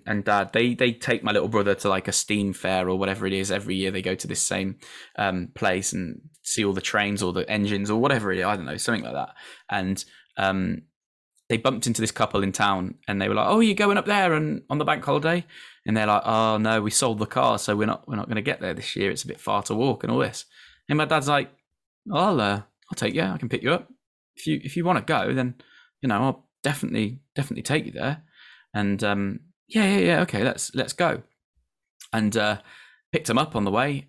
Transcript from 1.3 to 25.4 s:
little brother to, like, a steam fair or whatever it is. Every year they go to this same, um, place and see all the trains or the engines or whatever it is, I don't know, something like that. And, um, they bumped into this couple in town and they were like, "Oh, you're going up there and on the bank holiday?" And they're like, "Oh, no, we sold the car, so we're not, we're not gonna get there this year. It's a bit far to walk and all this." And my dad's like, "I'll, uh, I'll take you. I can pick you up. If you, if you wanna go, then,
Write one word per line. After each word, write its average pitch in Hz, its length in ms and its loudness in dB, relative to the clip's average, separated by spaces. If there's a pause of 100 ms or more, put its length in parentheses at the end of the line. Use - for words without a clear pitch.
little 98 160 2
brother 101 280 2
to, 101 140 0
like, 92 200 0
a - 20 -2
steam 101 400 0
fair 92 380 0
or 95 100 0
whatever 98 260 -2
it 95 80 0
is. 98 180 -2
Every 98 240 -2
year 95 140 0
they 95 120 -2
go 92 140 -2
to - 120 -8
this - 140 -4
same, 95 360 -2 (400)
um, 92 380 -2
place 98 380 0
and 90 260 -6 (240)
see - 220 0
all 98 80 2
the 95 80 -4
trains 101 420 0
or 90 80 0
the 90 180 -4
engines 101 400 0
or 107 100 2
whatever 120 320 0
it 92 80 -2
is, 90 60 0
I 104 120 0
don't 82 80 -8
know, 71 120 -6
something 107 280 -2
like 58 80 -8
that. 69 160 -6 (420)
And, 95 320 -2 (340)
um, 95 440 0 (680)
they 113 100 2
bumped 113 300 0
into 113 120 0
this 110 120 0
couple 104 320 0
in 98 80 0
town 95 420 0 (140)
and 101 120 -2
they 98 80 0
were 101 60 0
like, 107 160 2
"Oh, 214 100 6
you're 220 140 4
going 202 240 2
up - 80 0
there 196 280 2
and 151 360 -2
on 143 80 -2
the 151 80 -2
bank 151 180 0
holiday?" 156 400 2 (440)
And 110 100 2
they're 107 80 2
like, 104 180 6
"Oh, 110 360 2
no, 110 200 2
we 104 120 -2
sold 113 260 2
the 110 80 -2
car, 123 320 2
so 104 180 0
we're 107 120 2
not, - 200 -4
we're - 100 -4
not 104 100 -4
gonna 107 160 -2
get - 180 -2
there 92 140 -4
this - 200 -8
year. 98 140 2
It's - 140 -4
a - 40 -12
bit - 140 -10
far 101 220 -2
to - 100 -4
walk 120 300 0
and - 80 -2
all 127 80 2
this." - 260 -4 (440)
And 151 100 2
my 156 60 0
dad's 147 220 0
like, 143 220 2 (640)
"I'll, 175 260 2
uh, 101 180 2
I'll - 380 -14
take - 200 -2
you. 160 80 0
I - 160 -4
can 117 100 -6
pick - 140 -2
you 131 80 2
up. - 180 -2 (460)
If - 100 -14
you, 156 180 -2
if 139 140 -8
you 170 80 0
wanna 180 160 2
go, 120 320 0
then, 127 220 -2 (480)